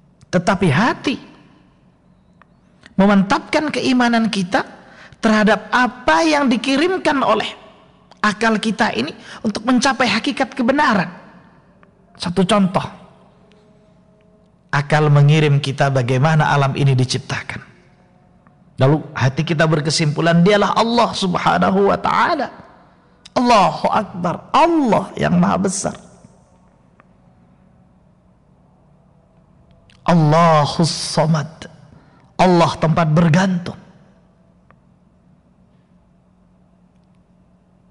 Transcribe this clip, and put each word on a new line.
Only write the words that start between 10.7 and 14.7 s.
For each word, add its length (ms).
Satu 240
contoh, 400
akal 400